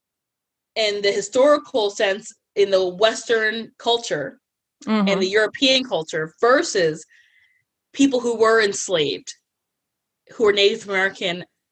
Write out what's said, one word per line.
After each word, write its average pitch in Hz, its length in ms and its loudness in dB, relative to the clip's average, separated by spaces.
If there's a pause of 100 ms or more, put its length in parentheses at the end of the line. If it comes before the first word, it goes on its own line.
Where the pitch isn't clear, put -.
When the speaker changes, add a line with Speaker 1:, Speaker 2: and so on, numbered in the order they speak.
(760)
Speaker 1:
in 208 260 -2
the 202 100 0
historical 254 800 0
sense 202 420 -4 (240)
in 196 160 2
the 190 160 2
Western 220 880 0
culture 226 640 -4 (460)
Speaker 2:
Mm-hmm. 208 220 0
Speaker 1:
and 196 120 0
the 185 80 0
European 220 560 0
culture 165 560 -6
versus 196 640 2 (880)
people 277 260 2
who 233 180 -2
were 220 240 4
enslaved, 175 720 -4 (1000)
who - 80 -2
were 208 100 4
Native 202 340 0
American 190 560 -4 (280)